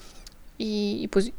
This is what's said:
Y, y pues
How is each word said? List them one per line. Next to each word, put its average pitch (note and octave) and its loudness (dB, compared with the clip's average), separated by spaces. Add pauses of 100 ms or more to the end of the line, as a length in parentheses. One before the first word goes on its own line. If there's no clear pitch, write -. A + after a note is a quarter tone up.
(580)
Y, G#3 2
y A3 0
pues G3+ 4